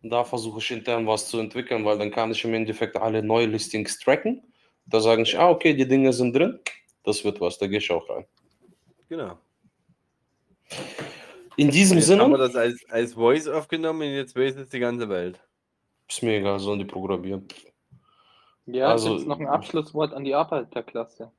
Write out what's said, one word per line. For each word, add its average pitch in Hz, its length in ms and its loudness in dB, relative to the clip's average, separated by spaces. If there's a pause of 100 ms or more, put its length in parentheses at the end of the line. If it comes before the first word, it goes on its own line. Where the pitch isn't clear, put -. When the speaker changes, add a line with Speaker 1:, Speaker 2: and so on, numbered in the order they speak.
Speaker 1:
Da 120 220 0
versuche 110 340 -8
ich 110 120 -6
intern 117 360 -4
was 110 220 -2
zu 117 100 -4
entwickeln, 113 460 -4
weil 104 140 2
dann 104 120 -4
kann 113 220 -2
ich - 120 -6
im 113 100 0
Endeffekt 110 420 -4
alle 110 260 -2
Neulistings 110 760 -2
tracken. 214 440 0 (440)
Da 113 140 2
sage 113 220 4
ich, - 160 0
ah, 175 100 6
okay, 165 260 4
die 135 140 2
Dinge 135 240 4
sind 120 220 0
drin. 165 260 2 (420)
Das - 220 -2
wird 101 160 -2
was, 87 180 -2
da 101 80 -2
gehe 101 120 -2
ich - 120 -4
auch 85 200 -2
rein. - 160 -8 (840)
Speaker 2:
Genau. 113 300 -10 (2250)
Speaker 1:
In 147 140 6
diesem 180 280 6
Speaker 2:
Jetzt 151 80 4
Speaker 1:
Sinne. 196 160 8
Speaker 2:
haben 269 100 6
wir 135 60 4
das 127 180 2
als, 120 320 0
als 120 260 -2
Voice 123 340 4
aufgenommen 160 540 -4
und 143 120 -4
jetzt 131 220 -6
weiß 135 200 0
es 135 120 -14
die 127 120 -6
ganze 120 280 -2
Welt. 90 320 -6 (680)
Speaker 1:
Ist - 140 -8
mir 110 160 0
egal, 98 200 0
sollen 101 220 -4
die 101 40 -6
programmieren. 95 640 -6 (1200)
Speaker 3:
Ja, 127 220 0
Speaker 1:
Also 113 220 2
Speaker 3:
gibt's 98 160 -2
noch 143 120 -4
ein 143 80 -8
Abschlusswort 151 680 -4
an 135 120 -10
die 135 100 -2
Arbeiterklasse? 120 1040 -6